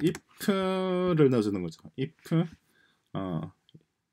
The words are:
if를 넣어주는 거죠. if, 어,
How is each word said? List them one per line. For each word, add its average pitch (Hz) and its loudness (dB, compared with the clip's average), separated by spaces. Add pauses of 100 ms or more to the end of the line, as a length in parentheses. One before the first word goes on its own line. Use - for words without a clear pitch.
if를 185 0
넣어주는 104 0
거죠. 82 -10 (160)
if, 160 -2 (640)
어, 87 -6 (600)